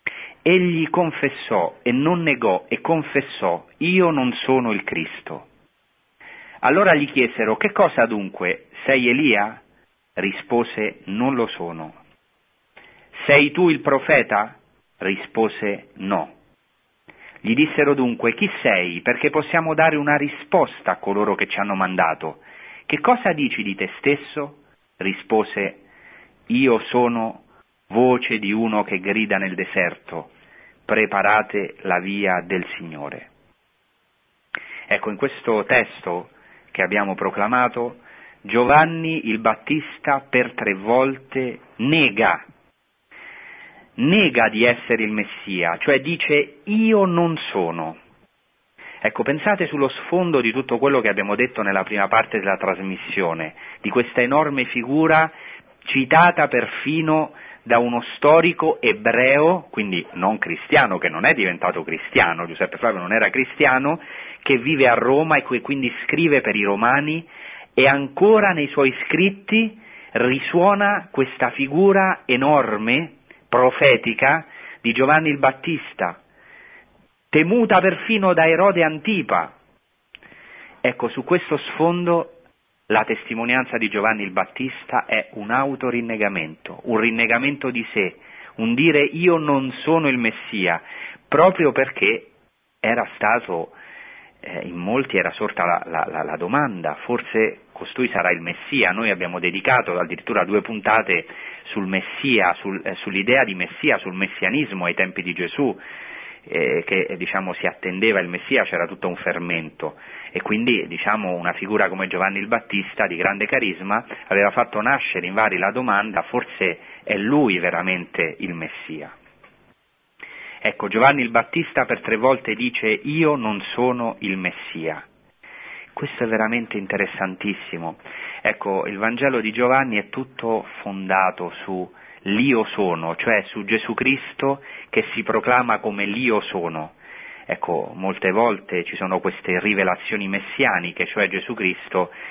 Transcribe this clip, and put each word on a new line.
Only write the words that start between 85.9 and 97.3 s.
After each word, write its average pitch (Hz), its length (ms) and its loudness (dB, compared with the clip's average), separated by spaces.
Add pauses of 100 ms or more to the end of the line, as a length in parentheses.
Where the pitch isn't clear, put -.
un 113 140 0
rinnegamento 117 720 0
di 120 220 -4
sé, 98 240 -2 (400)
un 113 180 0
dire: 147 280 4
"Io 165 360 4
non 139 340 0 (100)
sono 160 260 2
il 127 100 2
Messia", 98 640 -2 (440)
proprio 165 460 4
perché 117 560 0 (520)
era 113 340 0
stato, 104 580 -2 (680)
eh, - 260 -10
in 87 100 -10
molti 113 400 -2
era 85 140 0
sorta 95 340 -4
la, 87 220 0
la, 82 200 -2
la, 80 160 -6
la 78 140 -6
domanda: 90 680 -2
"Forse 113 560 -2 (120)